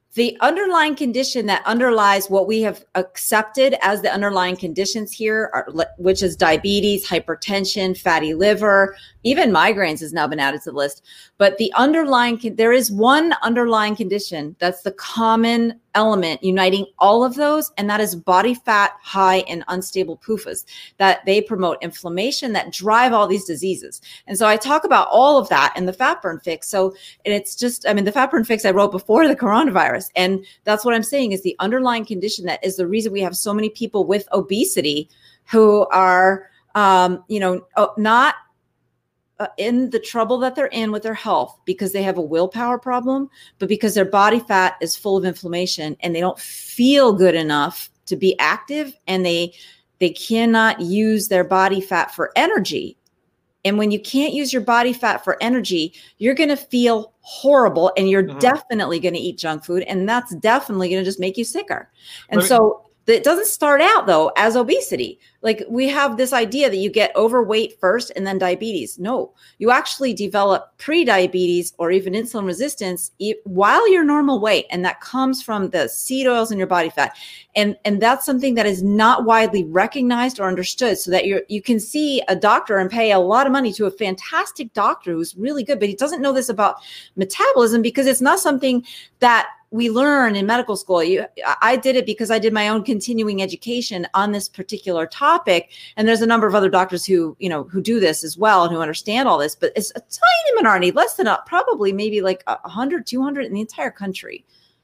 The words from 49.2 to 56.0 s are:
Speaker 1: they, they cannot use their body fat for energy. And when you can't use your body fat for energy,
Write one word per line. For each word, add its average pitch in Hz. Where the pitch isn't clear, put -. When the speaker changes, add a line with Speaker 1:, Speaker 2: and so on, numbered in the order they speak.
Speaker 1:
they, 170
they 180
cannot 226
use 208
their 180
body 190
fat 185
for -
energy. 247
And 202
when 214
you 208
can't 277
use 269
your 254
body 240
fat 233
for 185
energy, 190